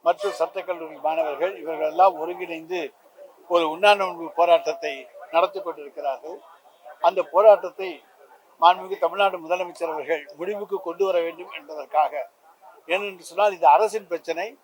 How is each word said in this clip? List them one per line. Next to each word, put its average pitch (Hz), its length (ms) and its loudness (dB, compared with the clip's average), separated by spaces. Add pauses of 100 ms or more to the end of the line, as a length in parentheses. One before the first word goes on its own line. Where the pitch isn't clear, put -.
மற்றும் 190 300 0
சட்டக்கல்லூரி 165 680 -6
மாணவர்கள் 160 560 -2
இவர்கள் 156 300 -4
எல்லாம் 180 280 4
ஒருங்கிணைந்து 170 600 -8 (720)
ஒரு 170 180 4
உண்ணாநோன்பு 185 540 2 (120)
போராட்டத்தை 165 540 2 (420)
நடத்தி 185 260 0
கொண்டிருக்கிறார்கள். 151 800 -10 (720)
அந்த 185 120 2 (140)
போராட்டத்தை 196 560 6 (720)
மாண்புமிகு 185 420 4
தமிழ்நாடு 185 400 0
முதலமைச்சர் 170 500 -4
அவர்கள் 151 300 -4 (160)
முடிவுக்கு 196 480 -8
கொண்டு 175 200 -4
வர 180 180 0
வேண்டும் 170 340 -12
என்பதற்காக, 147 640 -4 (680)
ஏனென்று 190 380 -8
சொன்னால் 196 260 0
இது 160 180 4
அரசின் 202 360 0
பிரச்சனை 170 360 -8 (160)